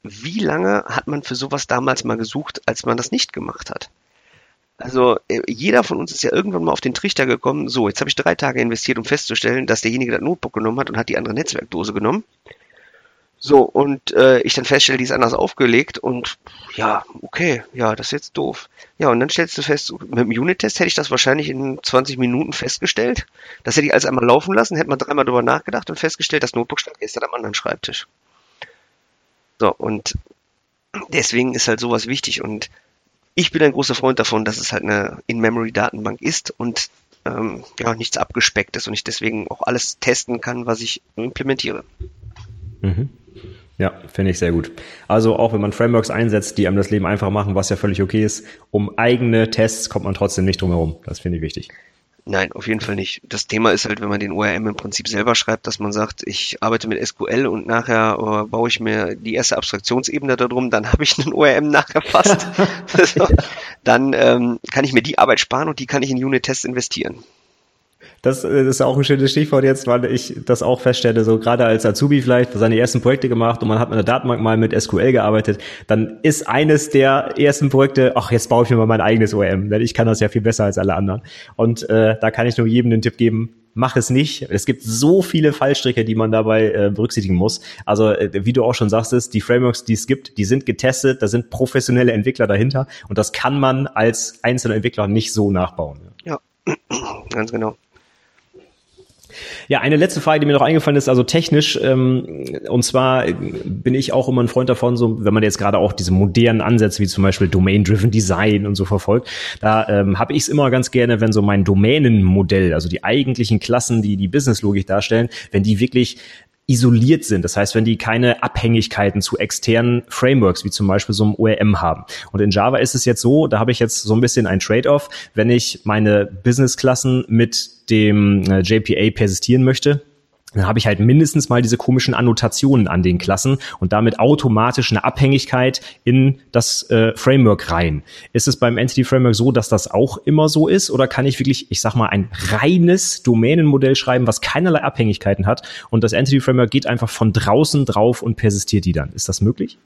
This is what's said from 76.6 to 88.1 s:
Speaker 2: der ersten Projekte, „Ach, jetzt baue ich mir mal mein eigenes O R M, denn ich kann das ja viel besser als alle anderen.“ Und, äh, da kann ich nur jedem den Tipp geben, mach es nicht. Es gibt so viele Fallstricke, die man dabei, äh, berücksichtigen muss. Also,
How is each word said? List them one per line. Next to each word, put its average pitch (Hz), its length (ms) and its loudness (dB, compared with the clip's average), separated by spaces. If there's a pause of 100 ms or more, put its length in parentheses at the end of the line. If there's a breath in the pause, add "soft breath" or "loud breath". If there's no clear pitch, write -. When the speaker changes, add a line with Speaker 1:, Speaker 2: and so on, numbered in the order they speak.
Speaker 2:
der 135 460 2
ersten 143 320 2
Projekte, 135 460 4
„Ach, - 160 -2
jetzt 117 180 0
baue 120 140 4
ich 117 80 0
mir 123 60 4
mal 113 100 4
mein 110 140 2
eigenes 107 340 2
O 101 80 2
R 95 80 0
M, 98 200 -2
denn 110 120 0
ich 117 100 -2
kann 120 140 0
das 110 140 0
ja 107 80 2
viel 110 120 -2
besser 110 240 0
als 98 140 -2
alle 95 160 0
anderen.“ 98 280 -4 (340 loud breath)
Und, 113 340 0
äh, 110 300 4
da 110 100 0
kann 120 160 -2
ich 117 100 -2
nur 113 120 0
jedem 120 240 2
den 113 100 2
Tipp 113 140 -2
geben, 113 400 -2 (180)
mach 123 220 -2
es 120 120 0
nicht. 139 340 -2
Es - 240 -4
gibt - 180 -4
so 143 380 2
viele 156 300 2
Fallstricke, 131 520 0
die 110 100 -2
man 110 160 0
dabei, 110 400 2
äh, 101 240 2
berücksichtigen 98 400 0
muss. 95 260 0 (260 loud breath)
Also, 107 260 2